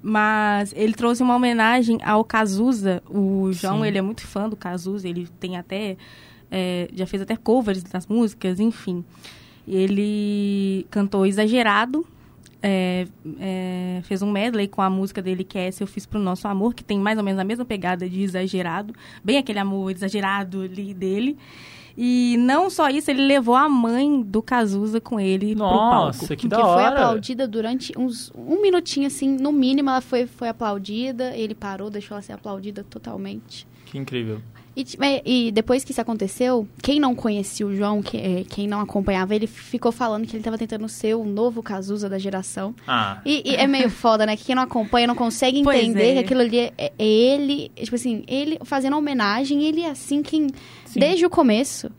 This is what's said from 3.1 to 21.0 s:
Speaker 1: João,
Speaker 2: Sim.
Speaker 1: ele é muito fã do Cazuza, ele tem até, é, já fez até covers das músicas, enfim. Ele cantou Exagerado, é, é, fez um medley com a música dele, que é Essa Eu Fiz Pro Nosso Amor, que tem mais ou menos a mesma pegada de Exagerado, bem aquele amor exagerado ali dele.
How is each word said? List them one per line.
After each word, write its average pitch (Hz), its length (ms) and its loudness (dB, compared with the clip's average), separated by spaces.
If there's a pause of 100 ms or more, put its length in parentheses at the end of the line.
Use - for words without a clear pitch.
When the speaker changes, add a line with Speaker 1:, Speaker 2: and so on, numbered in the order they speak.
Speaker 1:
João, 196 300 -2
Speaker 2:
Sim. 220 60 2
Speaker 1:
ele 196 100 0
é 190 40 0
muito 208 240 -6
fã 208 220 -4
do 214 80 -6
Cazuza, 185 500 -6
ele 175 220 -6 (100)
tem 180 180 -8
até, 190 400 -6 (540)
é, 180 440 -2
já 185 120 -4
fez 196 160 -4
até 220 140 -4
covers 214 460 0
das 180 240 -8
músicas, 208 520 0
enfim. 190 460 -2 (640)
Ele 202 1200 0
cantou 196 360 2
Exagerado, 220 800 2 (580)
é, 185 440 0 (320)
é, 185 640 -6
fez 190 200 -4
um 202 100 0
medley 208 340 0
com 202 160 -4
a 190 80 2
música 190 320 -4
dele, 185 220 -4
que - 140 -10
é 185 100 -2
Essa 190 140 -8
Eu 196 40 -4
Fiz - 200 -12
Pro - 120 -6
Nosso 185 300 -2
Amor, 202 260 0
que - 80 -16
tem 202 160 -2
mais 214 200 0
ou 208 60 -2
menos 190 160 0
a 185 40 -2
mesma 233 200 -4
pegada 185 440 -4
de 185 140 -4
Exagerado, 185 720 -4 (280)
bem 254 160 2
aquele 226 200 -2
amor 196 320 -2
exagerado 190 720 -4
ali 196 300 -10
dele. 196 440 -2 (600)